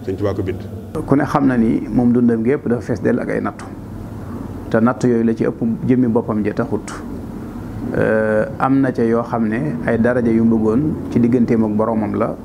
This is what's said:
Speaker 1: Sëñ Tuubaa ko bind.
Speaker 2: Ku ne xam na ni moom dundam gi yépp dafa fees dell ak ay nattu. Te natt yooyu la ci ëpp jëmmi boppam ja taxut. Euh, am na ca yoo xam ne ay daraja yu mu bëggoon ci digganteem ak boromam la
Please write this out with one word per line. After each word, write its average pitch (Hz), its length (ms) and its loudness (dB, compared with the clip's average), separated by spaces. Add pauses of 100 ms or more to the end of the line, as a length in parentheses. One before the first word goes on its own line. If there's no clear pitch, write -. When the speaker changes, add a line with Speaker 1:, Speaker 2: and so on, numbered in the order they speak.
Speaker 1:
Sëñ 95 80 -2
Tuubaa 98 180 -2
ko 101 80 -4
bind. 95 200 -4 (440)
Speaker 2:
Ku 139 100 2
ne 147 100 2
xam 139 220 2
na 127 100 2
ni 113 300 2
moom 120 260 2
dundam 117 300 4
gi 117 80 2
yépp 147 160 -2
dafa 117 140 0
fees 107 220 -4
dell 120 160 2
ak - 100 -6
ay 110 120 -2
nattu. 104 240 -8 (1040)
Te 113 100 4
natt 120 240 2
yooyu 117 200 2
la 113 120 2
ci 113 80 -2
ëpp 117 160 -2 (280)
jëmmi 127 200 4
boppam 110 380 0
ja 104 80 0
taxut. 110 340 -4 (1080)
Euh, 110 480 2 (140)
am 135 200 2
na 131 120 2
ca 120 120 0
yoo 117 200 2
xam 117 260 -2
ne 131 260 -2 (100)
ay 117 140 2
daraja 120 320 2
yu 113 120 4
mu 113 140 6
bëggoon 110 240 2 (300)
ci 120 80 2
digganteem 117 440 4
ak 107 120 0
boromam 110 400 0
la 107 300 -2